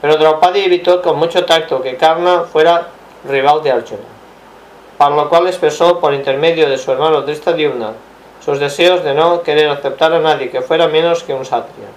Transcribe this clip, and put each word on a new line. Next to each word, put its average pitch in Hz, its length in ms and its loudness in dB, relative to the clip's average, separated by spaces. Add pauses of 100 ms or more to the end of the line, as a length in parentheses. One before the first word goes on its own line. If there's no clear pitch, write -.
Pero 151 160 2
Draupadi 165 480 2
evitó 180 360 2
con 170 160 0
mucho 165 280 0
tacto 156 360 0
que 127 160 -6
Karna 170 440 2
fuera 170 480 2 (400)
rival 139 340 2
de 147 80 -2
Arjuna, 113 320 -4 (960)
para 143 160 2
lo 147 140 0
cual 175 180 2
expresó 170 540 0
por 147 120 0
intermedio 143 560 0
de 135 80 0
su 131 140 -6
hermano 143 320 0
Drishtadyumna 143 720 -4 (520)
sus 139 140 -2
deseos 170 460 0
de 143 100 -2
no 170 280 2
querer 151 260 0
aceptar 143 440 -2
a 165 60 2
nadie 143 320 -2
que 131 100 -4
fuera 160 280 0
menos 165 340 0
que 151 120 -8
un 131 100 -8
satriya. 110 520 -8